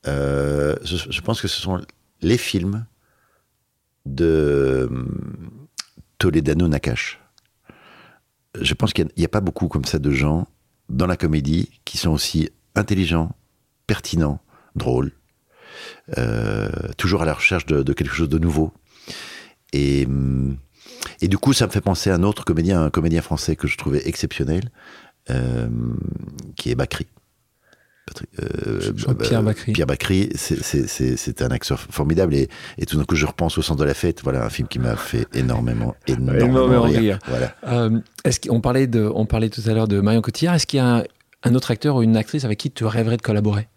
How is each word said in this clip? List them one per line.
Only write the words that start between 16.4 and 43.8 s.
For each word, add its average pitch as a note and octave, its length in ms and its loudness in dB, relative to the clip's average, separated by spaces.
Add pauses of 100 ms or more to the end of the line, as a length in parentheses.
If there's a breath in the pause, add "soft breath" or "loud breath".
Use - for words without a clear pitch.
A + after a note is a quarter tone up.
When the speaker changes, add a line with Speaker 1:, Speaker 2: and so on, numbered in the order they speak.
Speaker 1:
toujours F2 240 0
à E2 40 0
la D#2 80 0
recherche E2+ 320 -2
de, D2 160 2
de C#2 120 0
quelque C#2 200 -2
chose D#2+ 140 0
de D#2 120 2
nouveau. D#2 340 2 (1000 loud breath)
Et, C#2 340 2
hum, C2+ 520 -2 (640 loud breath)
et F#2+ 80 2
du G2 80 2
coup, C3+ 160 2
ça B2 120 2
me F#2 60 -2
fait G#2 80 2
penser F#2+ 300 0
à F#2+ 60 4
un E2+ 80 4
autre G#2 200 0
comédien, E2 400 2
un D2+ 60 2
comédien E2 320 2
français D#2 340 -2
que D#2 140 -4
je - 80 -6
trouvais C#2+ 280 -2
exceptionnel, - 640 -2 (600 loud breath)
euh, B1 400 -2 (880)
qui - 140 -4
est B2 40 0
Bacri. - 320 -4 (960 soft breath)
Patrick, - 240 -16 (120)
euh, - 560 -4
Speaker 2:
Jean-Pierre - 420 0
Speaker 1:
euh, A2 40 2
Speaker 2:
Bacri. G#2+ 280 0
Speaker 1:
Pierre E2 160 0
Bacri, F#2 480 0
c'est, - 260 -4
c'est, - 260 -2
c'est, B1+ 280 -2
c'est - 260 -6
un B1+ 100 0
acteur B1+ 280 -2
formidable. D#2+ 560 0
Et, C2+ 140 2 (280 loud breath)
et - 80 -6
tout - 120 -2
d'un C#2+ 80 2
coup, - 100 0
je D2+ 100 2
repense - 320 -2
au D#2+ 40 0
Sens D#2 160 -2
de D2 80 2
la C#2+ 80 2
fête. - 300 -2
Voilà, C2+ 200 0
un A1 60 -2
film A#1 180 -6
qui - 100 -8
m'a B1 200 0
fait - 360 -4
énormément, A#1 600 -2 (100)
énormément C3 400 2
Speaker 2:
Énormément B2+ 360 4
Speaker 1:
rire. A2+ 180 4
Speaker 2:
rire. G#2 200 2 (100)
Speaker 1:
Voilà. B1 260 -4 (100)
Speaker 2:
Euh, A2+ 360 2 (240)
est-ce - 160 2
qu'on A#2 180 2
parlait C3 280 2
de, A2+ 280 4
on A2 100 2
parlait A2 240 2
tout A2 180 -10
à A2 60 2
l'heure A2 140 4
de G2+ 140 4
Marion G#2+ 200 6
Cotillard. E3 340 0
Est-ce D3+ 120 2
qu'il C#3 120 0
y - 20 4
a B2 160 4
un, A2+ 60 2 (400)
un B2 120 4
autre B2 160 2
acteur C#3 240 2
ou A#2+ 80 4
une A2+ 140 6
actrice C3 260 -2
avec G#2+ 160 -2
qui - 120 -4
tu - 120 -4
rêverais A2 320 2
de A#2 60 -4
collaborer ? G#2 560 0